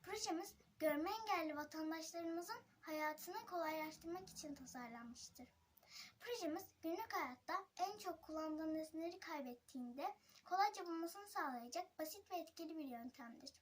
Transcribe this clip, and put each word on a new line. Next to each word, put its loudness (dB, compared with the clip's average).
Projemiz 2
görme 6
engelli 4
vatandaşlarımızın -2
hayatını 0
kolaylaştırmak 0
için -6
tasarlanmıştır. -10
Projemiz 2
günlük 0
hayatta 0
en 2
çok -2
kullanılan 0
nesneleri -2
kaybettiğinde -4
kolayca 6
bulmasını -2
sağlayacak 0
basit -4
ve 0
etkili -4
bir -2
yöntemdir. -8